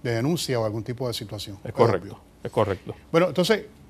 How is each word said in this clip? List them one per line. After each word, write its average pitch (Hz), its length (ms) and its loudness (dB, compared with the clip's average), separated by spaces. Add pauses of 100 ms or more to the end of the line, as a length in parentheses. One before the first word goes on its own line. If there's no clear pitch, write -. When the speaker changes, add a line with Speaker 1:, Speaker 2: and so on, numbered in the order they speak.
Speaker 1:
de 120 100 -2
denuncia 131 500 0
o 110 40 0
algún 107 200 -4
tipo 123 200 -6
de 117 80 -4
situación. 104 480 -10
Speaker 2:
Es - 100 -12
Speaker 1:
Es - 20 -10
Speaker 2:
correcto, 101 320 4
Speaker 1:
obvio. 98 140 -16 (220)
Speaker 2:
es - 100 -10
correcto. 101 440 0 (160)
Speaker 1:
Bueno, 170 160 4
entonces, 180 380 0 (240)